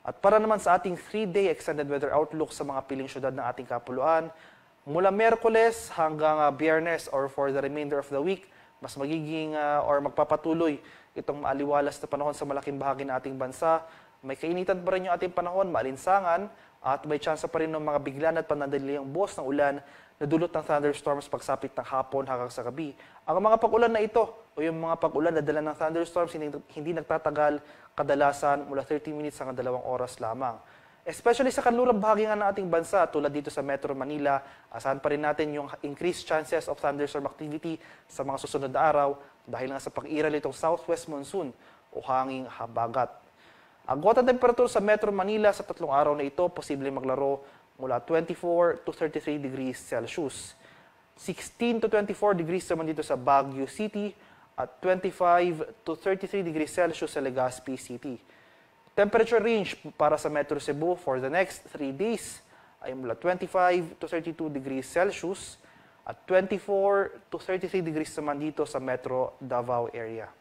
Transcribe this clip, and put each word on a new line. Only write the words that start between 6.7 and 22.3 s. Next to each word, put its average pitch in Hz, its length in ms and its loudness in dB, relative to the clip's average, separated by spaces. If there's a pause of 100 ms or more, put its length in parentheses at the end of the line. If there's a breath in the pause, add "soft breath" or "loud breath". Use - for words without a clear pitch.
or 139 160 0
for 139 240 0
the 135 80 0
remainder 143 400 -2
of - 80 -6
the 143 80 -4
week, 180 320 -2 (320 loud breath)
mas - 160 -12
magiging, 156 560 -4
ah, 147 320 2
or 143 160 4
magpapatuloy 151 800 2 (300 loud breath)
itong 143 320 -6
maaliwalas 143 560 0
na - 80 -12
panahon 147 260 -2
sa 143 140 -6
malaking 139 320 -4
bahagi 135 240 -2
ng 135 100 -6
ating 131 220 -4
bansa. 160 480 0 (400 loud breath)
May 135 160 -8
kainitan 180 400 0
pa 180 160 0
rin 185 160 0
yung 175 80 4
ating 180 160 -4
panahon, 180 340 0
maalinsangan, 170 760 2 (340 loud breath)
at 139 220 -2
may 151 160 -2
tsansa 156 320 -2
pa 160 100 -2
rin 160 80 0
ng 156 140 -4
mga 147 160 0
biglaan 143 400 0
at 160 80 -4
panandaliang 139 580 -2
buhos 160 320 -2
ng 165 60 -8
ulan 143 400 0 (400 loud breath)
na - 20 -2
dulot 160 300 0
ng 156 100 -2
thunderstorms 143 640 0
pagsapit 135 480 -6
ng 127 80 -6
hapon 135 480 -2